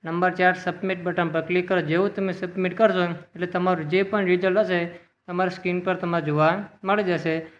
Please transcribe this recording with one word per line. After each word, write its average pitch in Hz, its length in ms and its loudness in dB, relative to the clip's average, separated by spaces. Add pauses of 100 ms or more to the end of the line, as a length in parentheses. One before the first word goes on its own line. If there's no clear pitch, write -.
નંબર 175 280 0
ચાર 180 220 4
સબમિટ 180 500 -4
બટન 175 260 0
પર 160 120 -2
ક્લિક 175 260 0
કરો. 185 140 2
જેવું 165 280 2
તમે 190 240 -4
સબમિટ 180 440 -4
કરશો 190 260 4
એટલે 170 440 -6
તમારું 156 420 0
જે 185 140 2
પણ 196 220 0
રિઝલ્ટ 180 320 2
હશે 185 220 2 (440)
તમારી 180 260 0
સ્ક્રીન 180 320 -4
પર 185 140 0
તમારે 170 300 -2
જોવા 151 280 4 (300)
મળી 202 200 2
જશે. 165 320 0 (240)